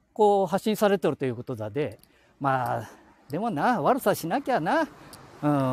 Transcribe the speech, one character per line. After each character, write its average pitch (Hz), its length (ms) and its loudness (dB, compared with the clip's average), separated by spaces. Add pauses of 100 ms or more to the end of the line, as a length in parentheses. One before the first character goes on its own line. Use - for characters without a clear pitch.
(140)
こ 202 300 4
う、 180 40 0
発 190 180 -2
信 214 100 0
さ 208 140 4
れ 196 100 2
て 175 100 2
る 139 60 0
と 139 100 -4
い 131 40 0
う 113 80 -4
こ 120 80 -10
と 131 100 -6
だ 107 140 -8
で。 120 300 -6 (400)
ま 127 400 0
あ、 113 100 -10 (400)
で 147 100 -6
も 233 100 -4
な、 190 320 0
悪 233 200 2
さ 202 120 2
し 160 140 -6
な 226 140 -2
き 277 100 -4
ゃ 233 80 0
な。 214 220 0
う - 20 0
ん。 - 40 -6 (840)